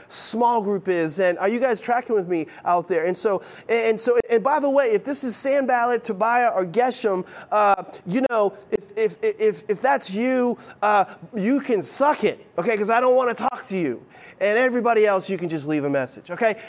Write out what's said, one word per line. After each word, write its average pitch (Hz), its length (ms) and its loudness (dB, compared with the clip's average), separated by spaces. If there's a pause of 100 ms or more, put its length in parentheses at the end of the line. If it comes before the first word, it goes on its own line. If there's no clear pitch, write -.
small 233 520 0
group 196 280 -4
is." 165 320 0
And 180 180 2
are 190 100 0
you 233 120 0
guys 247 200 0
tracking 240 340 -2
with 185 140 0
me 165 180 -2 (180)
out 175 240 0
there? 165 180 0
And 185 100 0
so, 202 260 0 (260)
and 226 300 2
so, 240 200 2 (100)
and 233 140 2
by 190 180 2
the 277 100 0
way, 269 200 2
if 202 140 2
this 269 200 -4
is 226 120 -2
Sanballat, 247 680 0
Tobiah, 226 460 0
or 190 160 0
Geshem, 202 580 0 (280)
uh, 202 320 4 (220)
you 233 240 0
know, 208 240 0 (160)
if - 120 -2 (140)
if, 220 260 -2
if, 214 460 0
if 202 120 -2
that's 254 340 0
you, 247 440 0 (240)
uh, 208 220 4 (300)
you 240 260 0
can 208 220 -2
suck 269 420 0
it, 151 200 -2 (140)
okay? 214 180 0
'Cause 202 140 -2
I 233 100 2
don't 254 160 4
wanna 247 180 2
talk 240 320 -6
to 190 100 -6
you. 139 260 -2 (380)
And 208 180 2
everybody 240 480 2
else, 190 220 2
you 190 100 -4
can 175 100 -4
just 151 180 -6
leave 151 180 0
a 143 60 0
message, 131 400 -4
okay? 220 380 -2